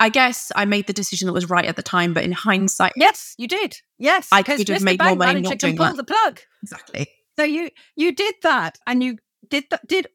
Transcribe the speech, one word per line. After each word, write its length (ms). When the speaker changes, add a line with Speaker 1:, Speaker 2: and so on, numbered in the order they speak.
Speaker 1:
I 80
guess 480
I 80
made 240
the 40
decision 340
that 60
was 160
right 180
at 100
the 60
time, 300
but 120
in 80
hindsight, 640
Speaker 2:
Yes, 420
you 80
did. 300
Yes, 340
Speaker 1:
I 100
Speaker 2:
'cause 160
Speaker 1:
could 100
have 80
Speaker 2:
Mister 80
Speaker 1:
made 160
more 100
Speaker 2:
Bank 80
Speaker 1:
money 160
Speaker 2:
Manager 160
Speaker 1:
not 0
Speaker 2:
can 80
Speaker 1:
doing 180
Speaker 2:
pull 100
Speaker 1:
that. 100
Speaker 2:
the 80
plug. 360
Speaker 1:
Exactly. 420
Speaker 2:
So 60
you, 260
you 180
did 300
that, 440
and 160
you 160
did 220
th-, 160
did 280